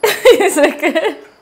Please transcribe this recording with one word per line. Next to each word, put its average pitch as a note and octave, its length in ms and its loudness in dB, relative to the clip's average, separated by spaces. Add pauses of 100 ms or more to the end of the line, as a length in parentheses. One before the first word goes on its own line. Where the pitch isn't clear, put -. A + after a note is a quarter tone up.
<laughs> - 20 -4
Is G#4 540 2
it D4 220 0
good? D#4 380 -4 (240)